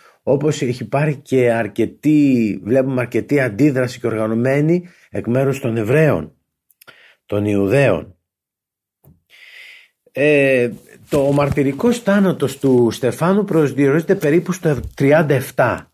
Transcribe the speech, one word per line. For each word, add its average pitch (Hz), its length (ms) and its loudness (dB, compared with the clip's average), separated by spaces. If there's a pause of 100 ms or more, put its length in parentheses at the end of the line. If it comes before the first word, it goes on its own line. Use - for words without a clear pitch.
(240)
όπως 143 380 -2
έχει 123 260 -6
πάρει 147 280 -2
και 127 360 0
αρκετή, 113 1120 0
βλέπουμε 131 380 0
αρκετή 120 380 -2
αντίδραση 127 600 0
και 117 80 -6
οργανωμένη 127 800 0 (220)
εκ 101 180 -8
μέρους 135 320 -2
των 113 180 -4
Εβραίων, 113 580 0 (880)
των 104 200 -4
Ιουδαίων. 101 640 0 (2000)
Ε, 135 580 2 (400)
το, 139 180 2
ο 143 40 2
μαρτυρικός 143 680 0
θάνατος 190 600 0
του 123 320 4
Στεφάνου 165 520 -2
προσδιορίζεται 151 720 0
περίπου 170 360 0
στο 151 280 -2 (160)
τριάντα 143 380 2
εφτά 123 600 -2